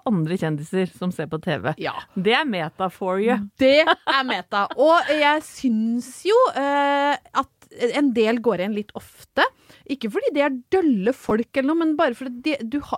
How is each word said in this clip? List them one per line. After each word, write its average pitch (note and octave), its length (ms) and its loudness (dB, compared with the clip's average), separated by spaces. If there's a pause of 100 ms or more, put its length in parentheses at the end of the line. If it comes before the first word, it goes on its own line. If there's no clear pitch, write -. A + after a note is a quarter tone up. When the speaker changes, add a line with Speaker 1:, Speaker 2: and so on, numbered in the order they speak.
Speaker 1:
andre F3 300 0
kjendiser D#3+ 500 -2 (100)
som F3+ 140 -4
ser D3+ 160 -6
på D#3 140 -6
T D3+ 160 -2
V. A#2+ 200 -4
Speaker 2:
Ja. C#3+ 140 -6 (240)
Speaker 1:
Det G3 180 2
er D4+ 120 0
meta F#3 440 -4
for F#3 300 -4
you. A3+ 160 2 (220)
Speaker 2:
Det C#4 280 6
er C#4 380 0
meta. G3+ 440 -4 (100)
Og D#4+ 320 6
jeg D4+ 320 2
synes A#3+ 840 -4
jo, G4 80 2 (220)
eh, C#4+ 640 0 (180)
at C4+ 120 -2 (480)
en C#4 180 2
del A3+ 240 2
går A3 220 0
igjen G3+ 160 -4
litt G#3 200 -6
ofte. - 480 -4 (460)
Ikke B3 200 -6
fordi G#4 240 -2
de C#4+ 80 2
er D4 80 2 (220)
dølle C4 420 2
folk A3 440 -2
eller C4+ 160 0
noe, - 20 0
men D#4+ 220 0
bare D4+ 160 2
fordi B3 300 -10
de, D4+ 140 -2 (120)
du C#4+ 100 -4
ha, - 180 -6